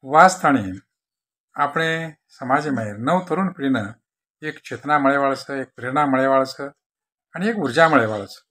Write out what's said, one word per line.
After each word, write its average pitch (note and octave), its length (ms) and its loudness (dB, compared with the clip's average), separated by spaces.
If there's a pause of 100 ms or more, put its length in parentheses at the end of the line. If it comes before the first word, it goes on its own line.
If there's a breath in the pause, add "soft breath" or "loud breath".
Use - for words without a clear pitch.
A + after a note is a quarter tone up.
વાંચતાણી D3 680 4 (800)
આપણે D#3+ 600 -4 (120)
સમાજમાં C3+ 560 -2 (140)
નવ D#3 260 0
તરુણ F3+ 280 -2
પેઢીને C3+ 320 -2 (580)
એક D3+ 160 -10
ચેતના C#3 400 -2
મળે C#3 180 4
વાળો C#3 180 0
છે, C3+ 180 -12
એક C3+ 220 -8
પ્રેરણા C3 320 -2
મળે C3 200 2
વાળો C3+ 180 4
છે C#3 220 -10 (680)
અને F3+ 120 -4
એક A3+ 100 -2
ઉર્જા D#3+ 320 2
મળે C3+ 180 4
વાળો G#2+ 200 -6
છે. - 140 -20 (100)